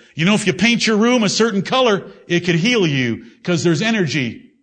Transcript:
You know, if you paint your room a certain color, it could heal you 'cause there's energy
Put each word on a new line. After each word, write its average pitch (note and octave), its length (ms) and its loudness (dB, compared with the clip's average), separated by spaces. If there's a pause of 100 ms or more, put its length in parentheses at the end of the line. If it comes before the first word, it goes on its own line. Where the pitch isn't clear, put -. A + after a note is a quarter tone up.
(140)
You D#3 120 -2
know, G#3 80 4
if G#3 120 -2
you A3 60 2
paint A3+ 340 0
your G#3+ 120 2
room A#3+ 240 2
a G3 80 0
certain G#3+ 320 0
color, A#3+ 500 0 (140)
it F3 140 0
could F3+ 160 0
heal G#3 300 2
you B2+ 380 -2 (180)
'cause C3 220 -2
there's E3 160 2
energy D#3 680 -4 (120)